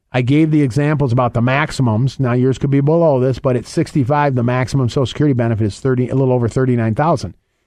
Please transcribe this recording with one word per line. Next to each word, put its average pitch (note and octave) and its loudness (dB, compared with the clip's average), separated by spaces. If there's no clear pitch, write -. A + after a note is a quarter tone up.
I B2+ -2
gave D3+ 2
the D3+ 2
examples C#3+ 0
about B2 0
the A#2+ 0
maximums. B2+ 0
Now B2 0
yours B2+ 2
could C#3 -2
be C#3 2
below D3+ 2
this, B2+ 0
but B2+ 0
at A#2 -4
sixty-five, D3 0
the B2 0
maximum B2+ 0
Social C3+ 0
Security D3 0
benefit A2+ 0
is G2+ -4
thirty, B2+ 0
a - -4
little C3 2
over A#2+ 0
thirty-nine A#2+ 0
thousand. D3 -2